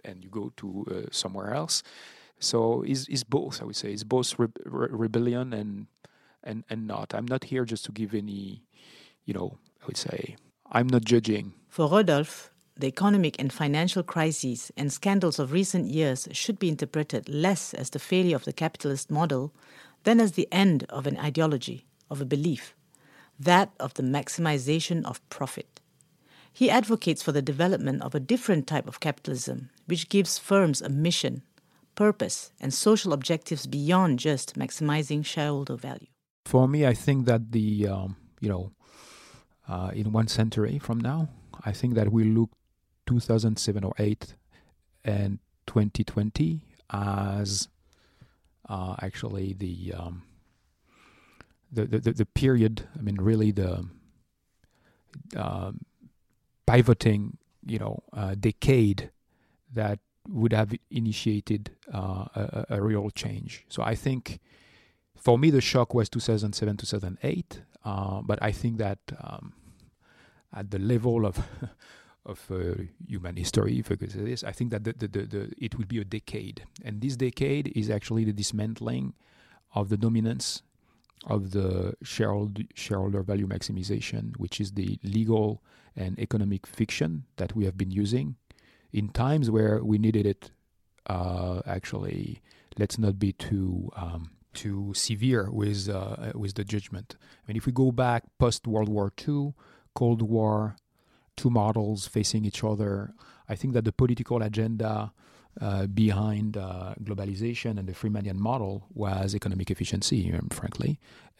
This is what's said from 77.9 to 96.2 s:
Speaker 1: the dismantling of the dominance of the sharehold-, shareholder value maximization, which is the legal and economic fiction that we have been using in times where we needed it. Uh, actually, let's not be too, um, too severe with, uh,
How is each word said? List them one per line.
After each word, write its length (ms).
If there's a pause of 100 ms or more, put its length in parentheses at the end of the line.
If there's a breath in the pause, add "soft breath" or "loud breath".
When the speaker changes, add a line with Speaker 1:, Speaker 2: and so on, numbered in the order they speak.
Speaker 1:
the 100
dismantling 800 (600 soft breath)
of 140
the 80
dominance 680 (640)
of 260
the 420 (100)
sharehold-, 680
shareholder 480
value 240
maximization, 920
which 240
is 120
the 300
legal 600 (340 soft breath)
and 220
economic 480
fiction 580 (120)
that 200
we 80
have 120
been 140
using 460 (560 soft breath)
in 160
times 420
where 320
we 160
needed 280
it. 240 (560)
Uh, 580
actually, 800 (360 soft breath)
let's 200
not 200
be 140
too, 640
um, 360 (200)
too 420
severe 560
with, 380
uh, 460